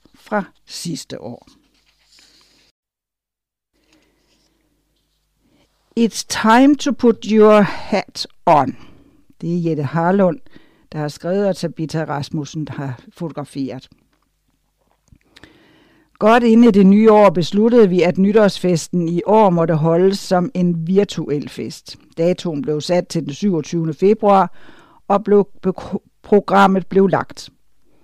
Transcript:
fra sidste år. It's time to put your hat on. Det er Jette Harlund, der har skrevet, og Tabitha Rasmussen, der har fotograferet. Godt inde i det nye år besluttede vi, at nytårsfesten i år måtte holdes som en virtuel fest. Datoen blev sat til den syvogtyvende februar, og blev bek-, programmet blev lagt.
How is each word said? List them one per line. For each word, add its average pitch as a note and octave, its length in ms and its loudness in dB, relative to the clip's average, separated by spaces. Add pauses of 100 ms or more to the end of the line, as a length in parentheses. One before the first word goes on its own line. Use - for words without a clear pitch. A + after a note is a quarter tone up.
(140)
fra G#3 300 -8 (220)
sidste - 540 -14
år. - 260 -18 (4000)
It's - 280 -2
time B3+ 480 2
to C#4 160 -6
put - 320 0
your G#3+ 360 4
hat - 680 -4 (200)
on. C#3+ 300 2 (640)
Det E3+ 140 -6
er E3+ 140 -4
Jette D3+ 140 -4
Harlund, E3 560 0 (540)
der D3+ 60 -10
har D3+ 100 -6
skrevet, F#3+ 400 -4
og F3+ 80 -4
Tabitha D#3+ 480 -8
Rasmussen, C#3+ 600 -8
der C3 80 -14
har C#3 280 -12 (120)
fotograferet. C3+ 760 -12 (2250)
Godt A3+ 240 4
inde A#3 260 6
i - 20 8
det G3 160 4
nye G#3+ 260 6
år G#3 180 6
besluttede G#3 580 2
vi, F3 140 0
at F3 160 0
nytårsfesten F#3 880 0
i E3+ 180 -4
år G#3 240 4
måtte E3+ 240 0
holdes E3+ 440 0
som F3+ 360 -2
en E3+ 320 -2
virtuel F3+ 640 -4
fest. - 480 -14 (220)
Datoen E3 440 -4
blev D3+ 180 -6
sat F3+ 280 -4
til D#3+ 160 -6
den C#3+ 80 -10
syvogtyvende D#3+ 600 -4
februar, G3 580 0 (560)
og G3+ 160 -2
blev G3+ 240 2 (180)
bek-, - 300 -8 (260)
programmet F#3+ 640 2
blev G3 200 2
lagt. - 440 -6 (540)